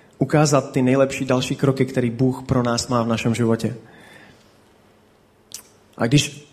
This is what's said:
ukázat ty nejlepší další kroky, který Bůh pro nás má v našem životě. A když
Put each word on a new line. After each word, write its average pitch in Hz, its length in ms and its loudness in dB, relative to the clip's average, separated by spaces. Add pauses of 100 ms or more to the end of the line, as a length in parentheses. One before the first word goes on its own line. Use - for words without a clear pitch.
(180)
ukázat 147 540 2
ty 135 100 0
nejlepší 135 420 2
další 127 320 -2
kroky, 135 300 0
který 120 240 -2
Bůh 127 320 -2
pro 127 200 0
nás 120 260 -2
má 120 140 2
v 113 60 -2
našem 113 260 0
životě. 113 420 0 (2250)
A 117 100 -2
když - 460 0